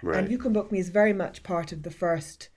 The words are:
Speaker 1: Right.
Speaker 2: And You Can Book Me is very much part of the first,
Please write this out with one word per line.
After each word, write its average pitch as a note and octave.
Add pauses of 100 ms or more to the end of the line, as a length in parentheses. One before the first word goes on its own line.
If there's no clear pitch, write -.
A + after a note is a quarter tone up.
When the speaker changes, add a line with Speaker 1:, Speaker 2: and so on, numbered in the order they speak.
Speaker 1:
Right. -
Speaker 2:
And F#3+
You B3
Can B3
Book G#3
Me G3
is F3+
very G#3
much F#3+
part E3+
of D3+
the E3+
first, E3